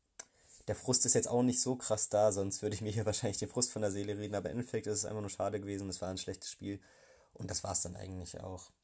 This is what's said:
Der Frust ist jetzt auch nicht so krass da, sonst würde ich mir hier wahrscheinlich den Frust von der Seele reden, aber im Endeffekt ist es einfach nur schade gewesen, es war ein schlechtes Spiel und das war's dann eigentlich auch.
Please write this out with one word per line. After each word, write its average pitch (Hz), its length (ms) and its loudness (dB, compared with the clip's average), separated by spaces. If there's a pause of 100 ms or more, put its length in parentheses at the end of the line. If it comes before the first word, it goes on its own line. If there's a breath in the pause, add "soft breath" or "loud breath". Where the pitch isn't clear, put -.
(680 loud breath)
Der 107 80 0
Frust - 300 2
ist - 100 6
jetzt 113 120 4
auch 120 160 4
nicht 123 180 4
so 135 140 2
krass - 340 0
da, 107 220 6
sonst 98 300 0
würde 104 140 0
ich 92 60 -6
mir 107 100 -2
hier 104 140 0
wahrscheinlich 104 340 0
den 104 100 -4
Frust - 220 2
von 107 100 -4
der 104 100 4
Seele 101 260 -2
reden, 104 180 -4
aber 90 140 0
im 113 100 -2
Endeffekt 120 280 -2
ist 104 120 0
es - 60 0
einfach 107 160 -4
nur 101 80 -6
schade 101 300 -2
gewesen, 98 300 -4
es 90 120 -6
war 92 80 -4
ein 92 80 -4
schlechtes - 340 -8
Spiel 98 280 -8 (540 loud breath)
und 92 160 -10
das 95 140 -4
war's 98 180 0
dann 90 140 -4
eigentlich 92 440 -10
auch. 92 320 -12 (120)